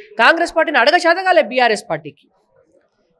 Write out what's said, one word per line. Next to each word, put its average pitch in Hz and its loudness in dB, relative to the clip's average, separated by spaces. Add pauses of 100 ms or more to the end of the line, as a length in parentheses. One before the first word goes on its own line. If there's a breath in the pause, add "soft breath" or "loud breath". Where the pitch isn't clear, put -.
(180 loud breath)
కాంగ్రెస్ 320 2
పార్టీని 311 0
అడగ 285 2
శాతగాలే 349 0
బీఆర్ఎస్ 233 -2
పార్టీకి. 151 -12 (920)